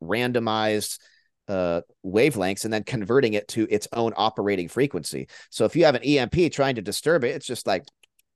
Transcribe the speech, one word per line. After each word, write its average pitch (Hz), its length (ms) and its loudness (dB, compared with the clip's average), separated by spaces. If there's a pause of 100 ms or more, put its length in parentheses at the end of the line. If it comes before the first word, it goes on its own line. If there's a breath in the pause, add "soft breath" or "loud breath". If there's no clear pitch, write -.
randomized, 110 960 0 (480 soft breath)
uh, 90 340 0 (240)
wavelengths 98 600 0
and 110 80 -4
then 107 100 -2
converting 113 500 0
it 104 140 -2
to 110 220 -2
its - 240 -2
own 117 240 -2
operating 101 500 0
frequency. 82 640 -4 (220 loud breath)
So - 120 -2
if 107 120 2
you 160 100 6
have 143 100 6
an 117 100 -6
E 143 140 4
M 120 100 0
P 165 200 2
trying 135 260 0
to 113 60 -6
disturb 135 420 0
it, 120 60 0
it's 143 160 -8
just 120 200 -8
like, 95 200 0 (500)